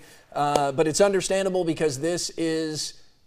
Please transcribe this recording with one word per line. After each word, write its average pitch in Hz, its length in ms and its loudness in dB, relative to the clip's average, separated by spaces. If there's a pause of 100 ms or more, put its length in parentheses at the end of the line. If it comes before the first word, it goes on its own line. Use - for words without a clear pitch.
(320)
uh, 147 400 2
but 156 140 2
it's 151 140 2
understandable 190 640 2
because 156 340 -2
this 165 380 -4
is, 160 580 -4 (320)